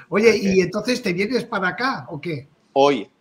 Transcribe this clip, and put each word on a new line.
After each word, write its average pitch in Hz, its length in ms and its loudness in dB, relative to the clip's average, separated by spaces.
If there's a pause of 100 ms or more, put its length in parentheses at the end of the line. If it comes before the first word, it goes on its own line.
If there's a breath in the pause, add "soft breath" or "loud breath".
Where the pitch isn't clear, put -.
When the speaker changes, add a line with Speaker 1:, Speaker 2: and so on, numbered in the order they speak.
Speaker 1:
Oye, 220 220 4
Speaker 2:
Ok. 208 140 4
Speaker 1:
¿y 190 180 4
entonces 208 400 -2
te 185 100 -2
vienes 208 320 -2
para 185 260 -4
acá 220 400 -4
o 160 120 -10
qué? 156 260 -8 (240)
Speaker 2:
Hoy 139 380 2 (120)